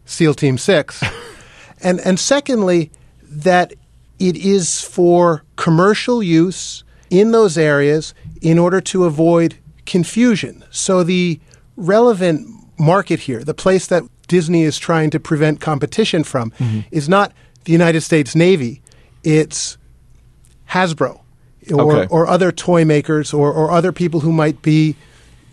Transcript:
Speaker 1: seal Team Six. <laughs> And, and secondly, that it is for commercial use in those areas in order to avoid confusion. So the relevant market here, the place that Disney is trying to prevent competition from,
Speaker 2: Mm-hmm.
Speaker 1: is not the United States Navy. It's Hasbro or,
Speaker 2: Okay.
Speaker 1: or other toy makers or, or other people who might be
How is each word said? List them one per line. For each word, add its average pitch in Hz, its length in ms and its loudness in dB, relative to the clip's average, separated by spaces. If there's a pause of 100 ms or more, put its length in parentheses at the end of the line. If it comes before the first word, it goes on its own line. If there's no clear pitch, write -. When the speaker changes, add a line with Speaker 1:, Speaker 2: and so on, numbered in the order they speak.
Speaker 1:
seal 156 300 0
Team 131 240 0
Six. - 480 -2
<laughs> - 60 -8 (680)
And, 180 200 -2
and 185 180 0
secondly, 208 720 0 (320)
that 175 500 0 (460)
it 180 180 -2
is 196 440 -2
for 175 640 2 (140)
commercial 202 640 2
use 170 640 -2 (260)
in 208 220 4
those 214 260 2
areas 151 560 0 (280)
in 165 180 2
order 175 220 2
to 185 240 -2
avoid 165 500 2 (300)
confusion. 196 840 -2
So 185 320 0
the 175 360 0 (360)
relevant 185 720 0 (320)
market 170 420 0
here, 123 220 -8
the 147 100 -6
place 190 340 0
that 175 160 0 (240)
Disney 170 360 2
is 151 140 0
trying 160 320 0
to 151 100 -2
prevent 151 400 -2
competition 156 640 -2
from, 117 280 -6
Speaker 2:
Mm-hmm. 110 300 -4 (100)
Speaker 1:
is 151 180 -4
not 196 240 0 (320)
the 165 80 0
United 165 280 2
States 151 340 -2
Navy. 156 460 0 (420)
It's 156 540 -2 (920)
Hasbro 160 500 -2 (540)
or, 151 240 4
Speaker 2:
Okay. 92 120 0
Speaker 1:
or 165 180 0
other 180 240 2
toy 170 340 0
makers 151 480 0
or, 147 180 0
or 156 200 -2
other 175 200 2
people 170 300 -2
who 160 100 0
might 156 300 0
be 156 340 2 (580)